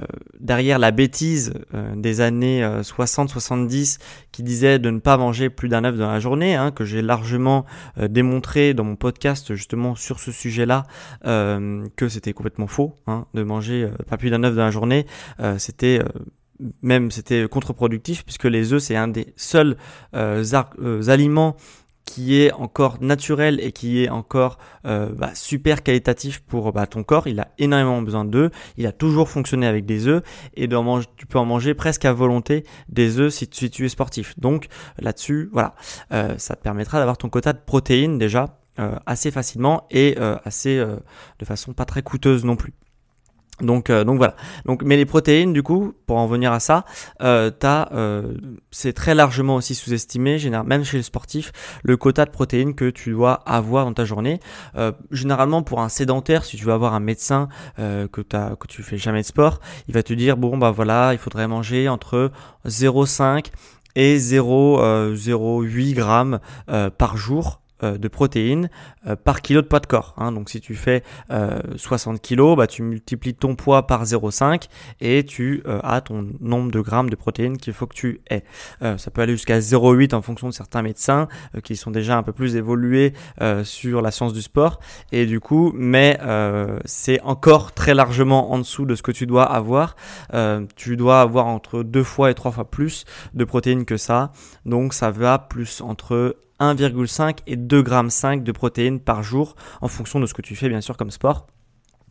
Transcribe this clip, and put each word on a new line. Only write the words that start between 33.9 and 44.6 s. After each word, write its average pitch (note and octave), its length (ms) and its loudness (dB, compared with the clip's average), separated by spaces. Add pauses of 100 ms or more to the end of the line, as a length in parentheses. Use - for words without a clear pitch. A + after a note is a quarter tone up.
Donc C#3 280 0 (300)
là-dessus, D3 560 -4
voilà, A#2+ 220 -2 (360)
euh, G#2+ 260 -2
ça - 180 -8
te - 80 -14
permettra G#2+ 340 -4
d'avoir B2 200 2
ton A#2+ 120 -8
quota C3 240 0
de - 100 -10
protéines C3+ 540 2
déjà, A#2 400 0 (220)
euh, G#2+ 160 -4 (100)
assez B2 240 -4
facilement C#3 640 -2
et, C#3 280 4
euh, A2 240 0
assez, C3+ 340 -2
euh, G#2+ 180 -2 (420)
de G#2 80 -12
façon A2 280 -8
pas B2+ 120 -6
très - 160 -6
coûteuse C3+ 420 2
non A#2+ 120 0
plus. - 180 -8 (880)
Donc, A#2+ 280 0
euh, G#2+ 160 4
donc C3 100 2
voilà. B2 220 4 (260)